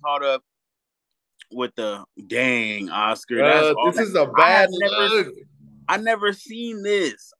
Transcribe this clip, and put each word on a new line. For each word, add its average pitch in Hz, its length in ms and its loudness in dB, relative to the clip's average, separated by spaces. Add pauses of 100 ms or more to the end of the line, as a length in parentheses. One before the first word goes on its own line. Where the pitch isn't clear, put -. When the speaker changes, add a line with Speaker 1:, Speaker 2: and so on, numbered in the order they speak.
Speaker 1:
caught 143 200 -2
up 135 180 0 (1080)
with 123 240 -6
the, 104 280 -8 (220)
dang, 110 640 -2
Oscar. 107 480 -2
That's 156 300 4
Speaker 2:
Bruh, 147 80 2
Speaker 1:
all - 160 0
Speaker 2:
this - 40 -8
Speaker 1:
that, 226 60 0
Speaker 2:
is 196 140 -4
a 147 200 4
Speaker 1:
I 165 140 6
have 190 200 4
Speaker 2:
bad - 20 -
Speaker 1:
never, 202 420 0
Speaker 2:
look. 165 200 -2 (540)
Speaker 1:
I 180 100 0
never 214 340 -2
seen 220 500 -12
this. 196 580 -2